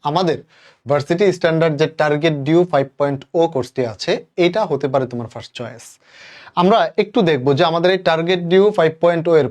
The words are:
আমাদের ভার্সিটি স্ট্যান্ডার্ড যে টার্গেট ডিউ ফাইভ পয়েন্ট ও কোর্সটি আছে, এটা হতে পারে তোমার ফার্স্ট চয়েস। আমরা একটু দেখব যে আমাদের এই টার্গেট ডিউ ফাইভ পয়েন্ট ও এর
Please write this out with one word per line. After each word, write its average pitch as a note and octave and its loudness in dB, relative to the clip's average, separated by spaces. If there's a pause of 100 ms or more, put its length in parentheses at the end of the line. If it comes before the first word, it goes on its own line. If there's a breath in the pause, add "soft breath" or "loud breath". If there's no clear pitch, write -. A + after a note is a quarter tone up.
আমাদের D#3+ 0 (520 soft breath)
ভার্সিটি E3+ 0 (120)
স্ট্যান্ডার্ড D#3+ 0
যে D#3 2 (140)
টার্গেট D3+ 0 (120)
ডিউ E3 4 (120)
ফাইভ C#3 0 (140)
পয়েন্ট C#3+ -2 (200)
ও - 4 (120)
কোর্সটি B2+ -4 (100)
আছে, - -6 (340)
এটা F3+ 0
হতে C#3+ -4
পারে C3+ 0
তোমার A#2+ -10
ফার্স্ট - -16
চয়েস। A#2 -14 (800 loud breath)
আমরা G3 4 (260)
একটু G3 -2 (100)
দেখব C3+ 0 (100)
যে F3 2
আমাদের E3+ 2
এই F#3 -4 (100)
টার্গেট E3+ 0 (100)
ডিউ F#3+ 6 (120)
ফাইভ D#3+ 2 (120)
পয়েন্ট E3+ 2
ও - 4
এর B2+ 0